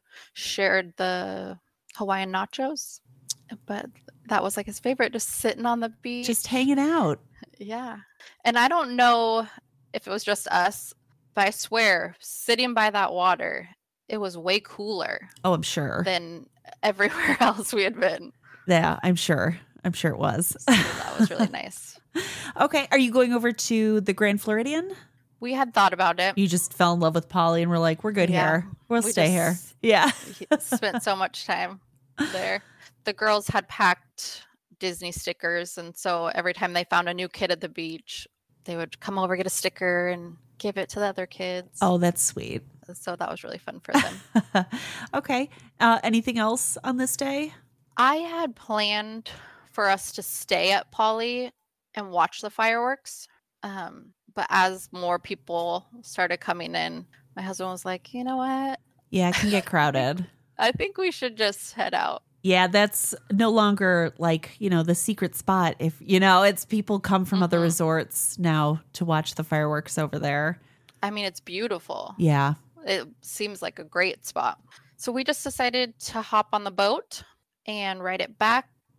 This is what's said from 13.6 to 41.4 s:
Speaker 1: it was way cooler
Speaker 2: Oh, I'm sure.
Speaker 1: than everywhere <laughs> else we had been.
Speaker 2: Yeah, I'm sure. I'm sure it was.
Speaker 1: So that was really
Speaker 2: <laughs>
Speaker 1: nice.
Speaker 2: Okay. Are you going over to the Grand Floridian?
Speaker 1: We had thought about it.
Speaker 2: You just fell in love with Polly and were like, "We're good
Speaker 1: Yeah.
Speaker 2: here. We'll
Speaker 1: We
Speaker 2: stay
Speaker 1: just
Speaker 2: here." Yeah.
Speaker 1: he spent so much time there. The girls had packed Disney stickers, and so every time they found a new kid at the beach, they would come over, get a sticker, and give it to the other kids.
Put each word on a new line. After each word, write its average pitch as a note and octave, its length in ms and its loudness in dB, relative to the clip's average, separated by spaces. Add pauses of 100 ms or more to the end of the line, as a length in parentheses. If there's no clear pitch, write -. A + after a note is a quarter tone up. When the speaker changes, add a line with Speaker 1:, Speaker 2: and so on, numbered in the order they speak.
Speaker 1:
it A3 80 -4
was F#3 200 -6
way F#3 220 0
cooler G3+ 680 -6 (140)
Speaker 2:
Oh, F#3 100 4
I'm D#3+ 80 2
sure. - 420 -2
Speaker 1:
than E3+ 440 -4 (360)
everywhere G#3 540 2
<laughs> - 20 2
else G#3+ 340 2
we G3+ 100 4
had G3 160 0
been. E3+ 320 0 (360)
Speaker 2:
Yeah, E3 360 4
I'm F3+ 120 4
sure. E3+ 420 0 (260)
I'm F3 100 0
sure - 180 0
it - 60 -4
was. D3+ 400 -2 (100)
Speaker 1:
So C4 60 8
that - 460 0
was A3 100 4
really F#3+ 180 0
Speaker 2:
<laughs> - 60 -6
Speaker 1:
nice. - 460 -12 (600)
Speaker 2:
Okay. C#4 300 2
Are C#4 80 4
you B3+ 140 4
going B3 220 4
over A#3+ 180 2
to A3 500 2
the G3 120 0
Grand G#3 280 2
Floridian? C#4+ 500 -2 (480)
Speaker 1:
We B3 140 -6
had C4 220 0
thought G3 180 6
about F3 260 2
it. F#3 200 2
Speaker 2:
You G3 80 6
just F3 260 0
fell F3 200 4
in E3+ 60 0
love D#3+ 140 4
with E3 160 -2
Polly E3+ 320 2
and E3+ 80 0
were E3+ 80 2
like, E3 260 2
"We're G#3+ 100 -2
good F3+ 180 2
Speaker 1:
Yeah. F3 300 2
Speaker 2:
here. G3+ 60 -8 (220)
We'll A#3 140 2
Speaker 1:
We A3+ 80 -2
Speaker 2:
stay E3+ 160 2
Speaker 1:
just F3+ 60 2
Speaker 2:
here." E3+ 500 0
Yeah. G#3+ 280 6 (280)
Speaker 1:
he - 80 -14 (120)
spent A3+ 440 -2
so G3+ 120 0
much F#3+ 300 -4
time F3+ 360 -4 (500)
there. F#3+ 320 -4 (400)
The G#3 100 -2
girls G#3 340 0
had G3 200 0
packed - 760 -2 (360)
Disney F3 320 -6
stickers, F3 680 -4
and E3+ 180 -12
so E3+ 380 -2
every F3 200 -2
time F3 200 -2
they F3 120 0
found F3 240 2
a F3 40 0
new F3+ 160 -6
kid F3+ 220 -2
at E3+ 100 -2
the F3 80 -8
beach, E3 580 -12 (360)
they F3 140 -8
would E3 240 -8
come G3 180 -4
over, F#3 160 0
get F#3 100 0
a F#3 60 -4
sticker, F3+ 560 0
and F3 300 -6 (200)
give G3+ 200 -6
it F#3+ 120 -6
to - 100 -8
the G#3 60 0
other F#3+ 220 -4
kids. F3+ 540 -8